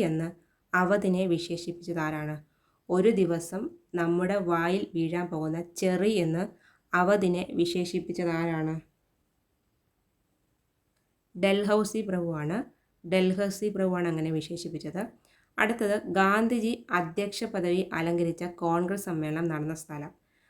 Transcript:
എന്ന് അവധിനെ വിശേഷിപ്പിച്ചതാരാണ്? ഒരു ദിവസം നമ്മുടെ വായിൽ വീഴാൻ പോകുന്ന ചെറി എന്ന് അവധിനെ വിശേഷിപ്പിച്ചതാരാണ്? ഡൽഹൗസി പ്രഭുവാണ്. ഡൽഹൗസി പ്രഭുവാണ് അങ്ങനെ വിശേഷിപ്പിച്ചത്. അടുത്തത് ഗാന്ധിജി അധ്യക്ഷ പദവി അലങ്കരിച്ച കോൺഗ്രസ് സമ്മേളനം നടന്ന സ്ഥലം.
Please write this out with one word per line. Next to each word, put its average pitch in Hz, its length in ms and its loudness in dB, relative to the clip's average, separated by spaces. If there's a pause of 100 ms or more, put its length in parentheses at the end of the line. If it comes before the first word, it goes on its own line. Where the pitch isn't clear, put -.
എന്ന് 160 180 -2 (460)
അവധിനെ 185 500 2 (100)
വിശേഷിപ്പിച്ചതാരാണ്? 160 1000 -4 (540)
ഒരു 185 300 6
ദിവസം 170 420 0 (380)
നമ്മുടെ 175 380 2 (120)
വായിൽ 175 320 2 (140)
വീഴാൻ 165 360 0
പോകുന്ന 156 280 -2 (200)
ചെറി 185 320 2 (120)
എന്ന് 160 200 0 (500)
അവധിനെ 180 500 4 (160)
വിശേഷിപ്പിച്ചതാരാണ്? 170 1160 0 (2500)
ഡൽഹൗസി 208 720 2
പ്രഭുവാണ്. 170 500 -2 (460)
ഡൽഹൗസി 190 720 0
പ്രഭുവാണ് 180 360 2
അങ്ങനെ 160 280 -2
വിശേഷിപ്പിച്ചത്. 165 640 -8 (540)
അടുത്തത് 214 380 2 (240)
ഗാന്ധിജി 220 540 2 (260)
അധ്യക്ഷ 202 440 -4 (100)
പദവി 180 280 2 (180)
അലങ്കരിച്ച 170 440 0 (200)
കോൺഗ്രസ് 175 460 0
സമ്മേളനം 156 420 -2
നടന്ന 156 320 -4
സ്ഥലം. 147 280 -12 (380)